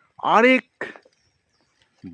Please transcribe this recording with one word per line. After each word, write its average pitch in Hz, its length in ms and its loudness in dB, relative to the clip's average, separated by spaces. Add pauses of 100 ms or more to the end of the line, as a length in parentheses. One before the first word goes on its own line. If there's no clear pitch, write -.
(340)
আরেক 247 340 2 (1500)